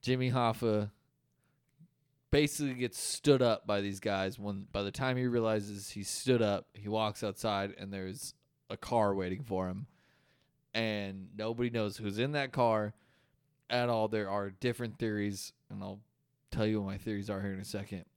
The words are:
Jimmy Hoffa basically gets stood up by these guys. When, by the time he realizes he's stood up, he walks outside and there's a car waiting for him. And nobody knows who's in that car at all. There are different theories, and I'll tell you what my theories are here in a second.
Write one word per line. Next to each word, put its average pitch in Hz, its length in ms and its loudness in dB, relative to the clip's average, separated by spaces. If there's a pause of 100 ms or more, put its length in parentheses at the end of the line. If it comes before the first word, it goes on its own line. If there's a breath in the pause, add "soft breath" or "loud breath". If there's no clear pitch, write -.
Jimmy 127 300 2
Hoffa 110 580 2 (1400)
basically 147 440 2
gets 123 240 -4
stood - 420 4
up 117 240 4
by 101 160 2
these 98 180 -2
guys. 98 400 0
When, 101 320 -6
by 101 120 -2
the 98 80 -2
time 131 260 -2
he 127 80 0
realizes 110 640 0
he's 101 200 -8
stood 123 320 4
up, 101 320 2
he 104 140 -12
walks 107 360 0
outside 101 540 -2
and 98 140 -10
there's 95 420 -8 (360)
a 98 80 -8
car 104 380 2
waiting 95 280 -2
for 92 240 -2
him. 92 200 -6 (880 soft breath)
And 101 540 -2 (100)
nobody 117 320 -2
knows 110 280 0
who's 104 220 -4
in 135 140 0
that 139 200 -2
car 110 400 2 (760 soft breath)
at 123 200 2
all. 110 180 2
There 107 220 0
are 101 200 0
different 117 500 -4
theories, 104 520 -2 (180)
and 101 140 -10
I'll 98 160 -10 (520)
tell 110 140 2
you 107 160 2
what 98 100 -2
my 98 60 -4
theories 101 320 -4
are 98 120 -2
here 98 120 -4
in 95 60 -8
a 98 60 -10
second. 101 400 -8 (120)